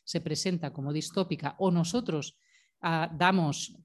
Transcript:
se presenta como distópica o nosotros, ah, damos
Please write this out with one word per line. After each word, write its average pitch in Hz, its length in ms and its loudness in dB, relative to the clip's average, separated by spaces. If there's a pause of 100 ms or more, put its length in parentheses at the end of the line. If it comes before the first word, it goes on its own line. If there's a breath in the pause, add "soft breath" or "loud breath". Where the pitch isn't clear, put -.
se - 160 -2
presenta 165 520 -2
como 143 200 -6
distópica 156 680 -2
o 190 120 4
nosotros, 170 680 0 (420 soft breath)
ah, 165 360 0
damos 175 680 2